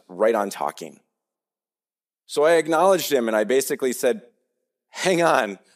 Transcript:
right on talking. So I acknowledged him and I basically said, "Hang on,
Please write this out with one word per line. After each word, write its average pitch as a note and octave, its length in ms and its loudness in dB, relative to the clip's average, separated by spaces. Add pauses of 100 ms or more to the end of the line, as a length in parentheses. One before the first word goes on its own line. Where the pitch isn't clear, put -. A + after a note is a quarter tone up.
right G#2 260 0
on G2+ 160 -2
talking. D2 500 -10 (1300)
So - 180 -2
I E3 100 4
acknowledged E3 580 2
him B2 160 2
and A2 100 0
I G#2+ 60 2
basically C3 500 -2
said, A#2 340 -4 (640)
"Hang F3 320 -2
on, C3 380 0 (160)